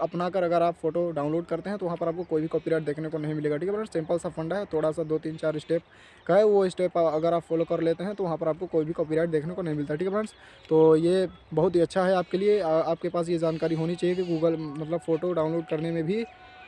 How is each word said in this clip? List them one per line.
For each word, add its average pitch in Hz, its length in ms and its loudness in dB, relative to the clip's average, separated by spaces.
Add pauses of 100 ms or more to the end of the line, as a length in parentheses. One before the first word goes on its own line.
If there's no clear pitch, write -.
अपना 170 300 -2
कर 180 120 0
अगर 170 200 2
आप 170 120 2
फ़ोटो 170 380 -2
डाउनलोड 156 340 -2
करते 165 240 -6
हैं 202 80 -6
तो 196 80 -6
वहाँ 170 100 -4
पर 165 120 -2
आपको 165 160 -4
कोई 156 180 -2
भी 160 60 -4
copyright 160 360 -2
देखने 151 240 -6
को 156 100 -6
नहीं 151 160 -4
मिलेगा, 151 220 -2
ठीक 170 120 -4
है 202 60 -2
फ्रेंड्स। 214 180 -6
Simple 170 260 -2
सा 175 100 -6
फंडा 165 280 -6
है, 208 160 -4
थोड़ा 156 200 0
सा 165 120 -6
दो 156 140 -2
तीन 156 180 -6
चार 156 220 -2
step 165 240 -2 (440)
का 170 100 4
है, 208 80 8
वो 202 240 6
step 180 300 0
अगर 165 360 2
आप 170 80 0
फॉलो 165 240 0
कर 165 160 -2
लेते 165 220 0
हैं 208 100 -6
तो 202 100 -2
वहाँ 165 120 -2
पर 165 120 -2
आपको 160 200 -2
कोई 160 160 2
भी 156 100 -4
copyright 160 360 0
देखने 156 240 -2
को 185 80 -6
नहीं 160 140 -2
मिलता, 147 180 -4
ठीक 175 140 -2
है 190 40 -2
फ्रेंड्स। 214 220 -4 (340)
तो 160 300 8
ये 175 300 2 (240)
बहुत 165 240 2
ही 175 40 6
अच्छा 180 240 2
है 185 120 4
आपके 180 220 -2
लिए, 208 220 2
आ-, 160 220 2
आपके 165 260 -2
पास 170 200 -2
ये 170 100 0
जानकारी 165 380 0
होनी 165 200 -2
चाहिए 180 200 0
कि 185 80 -2
Google, 165 360 0
मतलब 156 400 -6
photo 165 320 -2
डाउनलोड 160 340 0
करने 160 260 -4
में 165 120 -2
भी, 208 200 -2 (440)